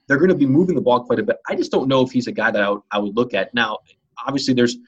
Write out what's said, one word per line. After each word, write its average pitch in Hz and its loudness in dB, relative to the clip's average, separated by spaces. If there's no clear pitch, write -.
They're 139 2
gonna 180 4
be 143 2
moving 160 2
the 131 0
ball 123 2
quite 113 -2
a 107 -2
bit. - -2
I 190 -6
just - -4
don't 143 0
know 135 4
if 127 0
he's 123 -2
a 110 -4
guy 110 -2
that 104 0
I 101 0
would, 101 -4
I 104 -2
would 101 -4
look 123 -2
at. 95 -4
Now, 110 -2
obviously, 135 -2
there's, 120 2